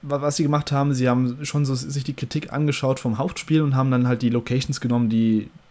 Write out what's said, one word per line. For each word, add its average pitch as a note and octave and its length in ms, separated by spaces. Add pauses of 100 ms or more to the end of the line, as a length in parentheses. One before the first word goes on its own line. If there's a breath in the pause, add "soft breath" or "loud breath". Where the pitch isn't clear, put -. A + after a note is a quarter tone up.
wa-, C#3+ 200
was C#3+ 160
sie E3+ 60
gemacht D3 280
haben, C#3+ 240
sie B2+ 140
haben B2+ 360
schon D3 200
so C3+ 100
sich C3+ 280
die D3+ 120
Kritik - 360
angeschaut C3+ 480
vom A2 200
Hauptspiel D#3 420
und C#3+ 140
haben C3 160
dann B2 160
halt B2 160
die A#2+ 60
Locations A#2+ 520
genommen, A#2+ 280
die, A2 420 (200)